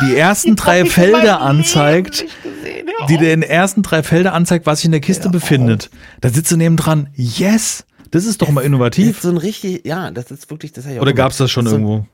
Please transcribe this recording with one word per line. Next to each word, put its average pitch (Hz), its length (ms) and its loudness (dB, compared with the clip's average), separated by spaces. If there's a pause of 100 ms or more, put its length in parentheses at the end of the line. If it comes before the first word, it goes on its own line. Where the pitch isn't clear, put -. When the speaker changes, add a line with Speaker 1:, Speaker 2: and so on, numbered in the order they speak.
Speaker 1:
die 127 80 2
Speaker 2:
<laughs> - 0 -
Speaker 1:
ersten 196 400 2
Speaker 2:
Die - 60 -4
Speaker 1:
drei 180 180 4
Speaker 2:
hab 175 60 4
ich - 100 -2
in 180 60 6
Speaker 1:
Felder 196 160 6
Speaker 2:
meinem 220 80 2
Leben 190 160 2 (180)
Speaker 1:
anzeigt, 160 600 0
Speaker 2:
nicht - 200 -14
gesehen. - 460 -12
Hör 440 180 -6
Speaker 1:
die 147 80 2
Speaker 2:
auf. 151 60 2
Speaker 1:
dir 160 120 4
in 160 100 2
den 147 80 -6
ersten 190 320 0
drei 160 200 -2
Felder 175 320 0
anzeigt, 170 320 0
was 151 120 0
sich - 80 -2
in 160 60 2
der 156 80 2
Kiste 185 240 -2
Speaker 2:
Hör 202 40 -2
auf. 180 40 0 (100)
Speaker 1:
befindet. 120 480 0 (320)
Da 127 80 0
sitzt 156 200 -2
du 175 60 0
neben 165 200 2
dran. 151 380 -2
Yes! 180 680 -2 (260)
Das 170 140 0
ist 220 160 -4
doch 165 80 0
mal 143 140 0
Speaker 2:
Das 135 40 -2
Speaker 1:
innovativ. 139 520 2
Speaker 2:
ist - 40 -14
so 175 60 -4
ein 175 80 0
richtig, 185 500 -6
ja, 160 240 -8
das 120 200 -12
ist - 200 -20
wirklich, 151 220 -14
das 127 140 -16
hab 143 60 -12
ich 123 60 -10
auch 127 40 -6
Speaker 1:
Oder 135 100 2
Speaker 2:
gemacht. 127 140 2
Speaker 1:
gab's 127 100 -4
das 131 140 0
schon 120 160 -2
Speaker 2:
Das 110 80 0
ist 107 40 2
so 107 60 0
ein 104 80 0
Speaker 1:
irgendwo? 107 220 -4